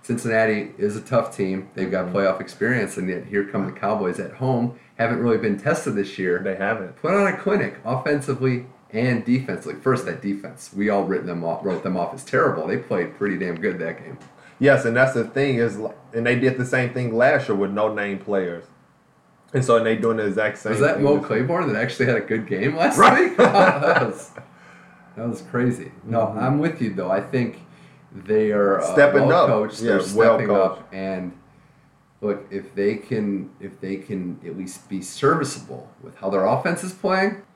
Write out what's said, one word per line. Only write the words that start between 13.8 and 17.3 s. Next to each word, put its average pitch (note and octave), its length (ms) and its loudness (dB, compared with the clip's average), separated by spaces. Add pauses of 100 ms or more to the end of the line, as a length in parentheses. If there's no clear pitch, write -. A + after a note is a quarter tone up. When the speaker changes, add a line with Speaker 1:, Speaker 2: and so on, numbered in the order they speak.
Speaker 1:
that E2 180 -6
game. - 180 -16 (440)
Speaker 2:
Yes, C3+ 240 6
and A#2 120 0
that's B2+ 160 4
the A#2 120 0
thing C#3 320 0
is, A#2 200 0 (380)
and A#2 100 -2
they B2 140 2
did B2+ 180 2
the B2+ 80 -2
same B2 300 -2
thing A#2+ 220 -2
last C3 320 4